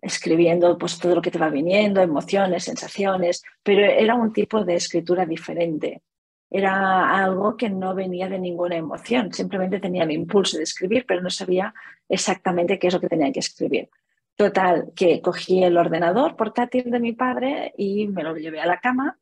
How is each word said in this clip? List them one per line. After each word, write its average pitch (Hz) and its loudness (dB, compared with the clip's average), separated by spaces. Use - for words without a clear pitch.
escribiendo, 170 2
pues, 170 -6
todo 175 2
lo 170 2
que 175 -2
te 170 -6
va 165 0
viniendo, 190 2
emociones, 180 0
sensaciones, 185 -2
pero 202 4
era 220 4
un 226 0
tipo 208 0
de 175 0
escritura 175 0
diferente. 165 -4
Era 190 2
algo 196 0
que 220 -2
no 190 -4
venía 185 -4
de 190 -6
ninguna 175 -4
emoción, 175 -4
simplemente 185 -4
tenía 180 -2
el 160 -2
impulso 175 0
de 156 -2
escribir, 208 -2
pero 180 0
no 180 -6
sabía 185 -2
exactamente 185 0
qué 180 0
es 180 2
lo 165 0
que 170 -4
tenía 151 0
que - -4
escribir. - -4
Total, 185 2
que 170 4
cogí 185 0
el 175 4
ordenador 175 2
portátil 240 -2
de 240 0
mi 233 -2
padre 254 -4
y 202 -2
me 185 -4
lo 160 -6
llevé 156 -8
a 160 -2
la 175 0
cama 254 -2